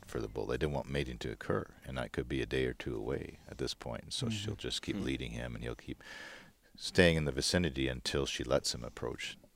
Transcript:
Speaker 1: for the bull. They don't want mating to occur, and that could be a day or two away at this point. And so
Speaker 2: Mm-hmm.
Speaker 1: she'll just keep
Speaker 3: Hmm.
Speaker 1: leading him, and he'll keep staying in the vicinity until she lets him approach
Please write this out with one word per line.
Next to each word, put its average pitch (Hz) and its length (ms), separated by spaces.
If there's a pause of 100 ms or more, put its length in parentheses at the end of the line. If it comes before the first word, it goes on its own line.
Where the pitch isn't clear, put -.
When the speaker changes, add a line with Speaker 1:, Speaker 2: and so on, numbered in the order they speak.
Speaker 1:
for - 140
the 110 80
bull. 53 180
They 62 120
don't 73 160
want 67 180
mating 64 280
to 60 120
occur, - 340 (220)
and - 100
that 62 140
could 64 180
be 67 140
a - 20
day 65 200
or 62 80
two 60 220
away 55 440 (100)
at - 80
this - 160
point. - 300
And - 100
so 123 140
Speaker 2:
Mm-hmm. 110 100
Speaker 1:
she'll 104 180
just - 280
keep - 140
Speaker 3:
Hmm. 95 60
Speaker 1:
leading 64 280
him, 58 240
and - 80
he'll 60 120
keep - 280 (760)
staying 87 380
in 76 80
the 69 60
vicinity 67 560
until 65 400
she - 160
lets 64 320
him 58 80
approach - 520 (200)